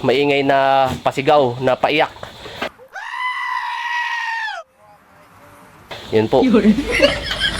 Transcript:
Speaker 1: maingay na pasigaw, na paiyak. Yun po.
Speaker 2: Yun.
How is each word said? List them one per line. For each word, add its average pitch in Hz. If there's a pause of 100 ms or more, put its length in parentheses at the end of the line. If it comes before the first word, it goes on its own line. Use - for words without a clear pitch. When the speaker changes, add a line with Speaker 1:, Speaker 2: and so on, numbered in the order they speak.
Speaker 1:
maingay 143
na 135
pasigaw, 135
na 131
paiyak. 143 (4000)
Yun 110
po. 139
Speaker 2:
Yun. 214 (840)